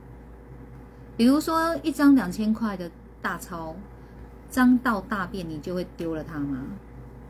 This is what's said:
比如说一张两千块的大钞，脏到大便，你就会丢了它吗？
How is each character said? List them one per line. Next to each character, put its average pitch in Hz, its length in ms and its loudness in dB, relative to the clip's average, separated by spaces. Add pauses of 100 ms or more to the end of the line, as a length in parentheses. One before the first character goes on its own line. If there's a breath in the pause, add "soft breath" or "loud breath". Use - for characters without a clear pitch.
(1160)
比 226 80 4
如 277 160 6
说 330 420 0
一 320 80 0
张 285 240 8
两 185 160 4
千 214 220 0
块 220 240 -4
的 175 120 -8 (320)
大 185 160 -4
钞， 165 380 -10 (720 loud breath)
脏 254 280 6
到 233 240 0
大 190 260 -4
便， 175 220 -8
你 156 100 -8
就 180 160 -6
会 180 100 -2 (120)
丢 165 180 -4
了 156 80 -6
它 160 160 -10
吗？ 139 240 -4 (680)